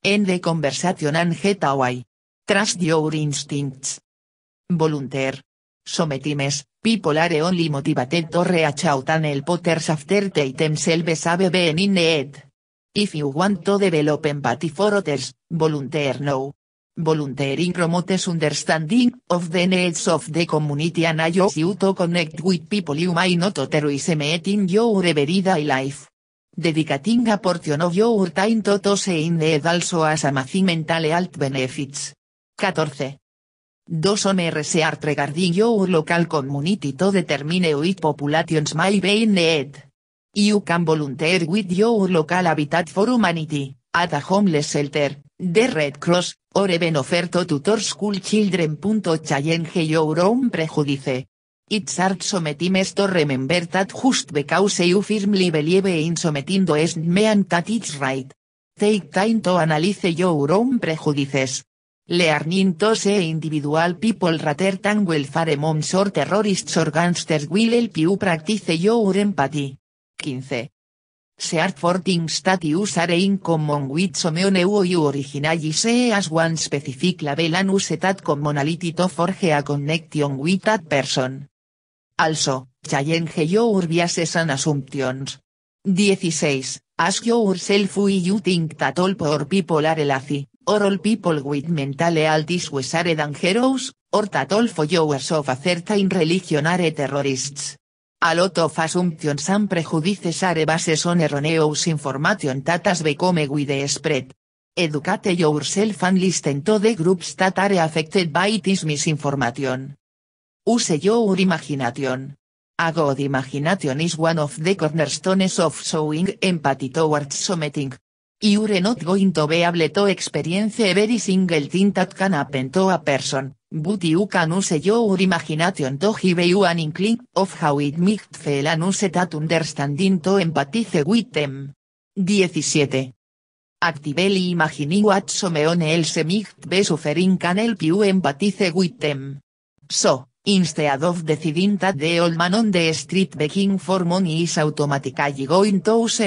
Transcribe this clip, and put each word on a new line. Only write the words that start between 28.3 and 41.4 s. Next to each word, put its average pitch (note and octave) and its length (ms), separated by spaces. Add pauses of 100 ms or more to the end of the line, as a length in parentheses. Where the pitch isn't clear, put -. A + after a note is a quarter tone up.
to G3+ 160
those G3+ 300
in E3+ 300
need D#3 280
also E3+ 380
has D3+ 220
amazing C#3 400
mental E3 380
health E3+ 360
benefits. C3+ 720 (420)
Catorce. D3+ 640 (720)
Do E3+ 260
some G3 220
research D#3 680
regarding D3+ 520
your G#3 320
local E3+ 380
community C#3+ 680
to F#3 180
determine D#3 680
which F#3 200
populations D3+ 760
may F#3+ 240
be G3+ 240
in G#3+ 100
need. D#3+ 500 (520)
You G#3 260
can E3+ 240
volunteer D#3+ 640